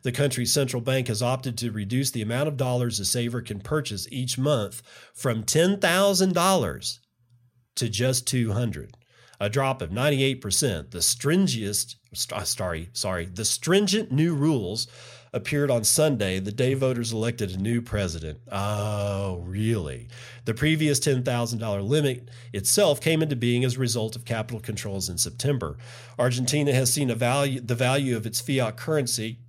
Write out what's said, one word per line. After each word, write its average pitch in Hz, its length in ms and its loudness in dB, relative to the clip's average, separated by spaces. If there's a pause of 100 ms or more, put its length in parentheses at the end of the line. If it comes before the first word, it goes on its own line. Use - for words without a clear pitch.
the 127 100 -2
country's 131 400 0
central 127 300 0
bank 127 280 0
has 107 120 -2
opted 127 380 -2
to 113 120 -4
reduce 110 380 -2
the 110 140 -4
amount 123 240 0
of 147 100 -4
dollars 123 420 0
a 98 60 -4
saver 120 380 0
can 101 160 -6
purchase 127 520 -4
each 127 280 -4
month 127 420 0 (320)
from 113 300 -2
ten 185 360 4
thousand 190 540 4
dollars 170 680 0 (760)
to 120 120 -2
just 123 380 0
two 117 280 0
hundred, 107 440 -4 (420)
a 101 80 0
drop 131 360 0
of 80 80 -6
ninety-eight 135 500 2
percent. 95 480 0
The 87 100 -10
stringiest, 131 1000 0 (180)
st-, - 320 -6
sorry, 87 460 -4
sorry, 92 320 -4
the 95 200 -6
stringent 196 680 2
new 160 220 2
rules 123 540 0 (440)
appeared 143 380 0
on 117 140 2
Sunday, 107 560 4
the 98 120 -4
day 127 220 2
voters 123 400 0
elected 110 380 -2
a 92 60 -6
new 117 260 0
president. 82 560 -4 (120)
Oh, 101 920 -2
really? 92 640 -2 (380)
The 113 100 0
previous 151 440 4
ten 131 220 2
thousand 120 380 -2
dollar 101 240 -2
limit 135 480 0 (200)
itself 151 480 4
came 160 220 4
into 147 140 0
being 120 280 2
as 123 120 0
a 127 40 -6
result 113 360 0
of 120 100 -12
capital 110 340 -4
controls 101 480 -6
in 87 120 -4
September. 107 580 -2 (400)
Argentina 127 560 2
has 127 180 4
seen 139 200 0
a 113 40 2
value, 131 460 2
the 120 140 -2
value 127 420 2
of 113 80 -6
its 107 160 -4
fiat 127 340 0
currency 127 640 -2 (120)